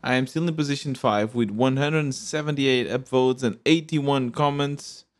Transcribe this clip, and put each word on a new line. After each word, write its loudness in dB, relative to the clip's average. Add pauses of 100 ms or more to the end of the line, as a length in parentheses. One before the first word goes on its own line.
I -2
am 0
still -2
in -2
position -4
five 0
with 0
one 2
hundred 0
seventy-eight 0
upvotes 2
and -2
eighty-one 2
comments. -2 (120)